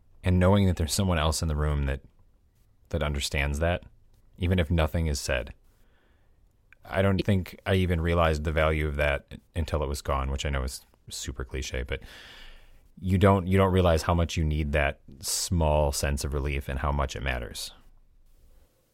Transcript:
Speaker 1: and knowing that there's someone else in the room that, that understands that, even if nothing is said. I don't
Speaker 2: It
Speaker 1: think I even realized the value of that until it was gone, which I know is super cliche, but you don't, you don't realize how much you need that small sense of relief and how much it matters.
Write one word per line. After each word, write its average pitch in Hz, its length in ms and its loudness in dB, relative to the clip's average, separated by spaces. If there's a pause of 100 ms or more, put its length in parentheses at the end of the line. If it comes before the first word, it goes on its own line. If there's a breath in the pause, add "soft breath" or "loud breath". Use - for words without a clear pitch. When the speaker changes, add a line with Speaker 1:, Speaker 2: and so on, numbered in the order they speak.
(220)
Speaker 1:
and 90 160 4
knowing 98 280 6
that 90 100 2
there's 80 160 -2
someone 92 260 0
else 78 240 0
in 82 60 0
the 76 80 -2
room 73 300 0
that, 69 140 -4 (920)
that 78 120 -2
understands 71 580 -2
that, 85 220 0 (540)
even 92 220 0
if 85 120 2
nothing 82 360 2
is 71 120 -2
said. - 360 -4 (1300)
I 95 180 -2
don't 98 180 2
Speaker 2:
It - 60 -4
Speaker 1:
think 95 400 -2
I 98 80 2
even 90 260 2
realized 82 440 2
the 80 80 -2
value 78 340 2
of 71 100 -4
that 71 380 -2 (200)
until 78 280 -2
it 67 60 -2
was 73 120 -6
gone, 67 300 -4
which 69 160 -4
I 71 40 -4
know 69 120 -2
is - 200 -8 (280)
super - 340 -10
cliche, 65 420 -8
but 67 140 -8 (1000 loud breath)
you 92 180 2
don't, 98 280 4
you 95 120 4
don't 95 140 4
realize 87 300 4
how 87 120 2
much 85 220 0
you 82 80 0
need 76 280 -2
that 71 280 0 (200)
small 76 720 0
sense 71 320 -2
of 69 80 -6
relief 71 360 -4
and 67 100 -4
how 73 120 -2
much 71 240 -2
it - 80 -10
matters. 64 500 -8 (1200)